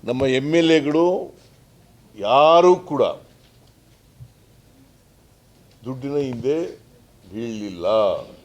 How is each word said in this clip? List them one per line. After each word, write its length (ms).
ನಮ್ಮ 220
ಎಮ್ 280
ಎಲ್ 160
ಎಗಳು 640
ಯಾರೂ 580
ಕೂಡ 260
ದುಡ್ಡಿನ 320
ಹಿಂದೆ 600
ಬೀಳಲಿಲ್ಲ. 840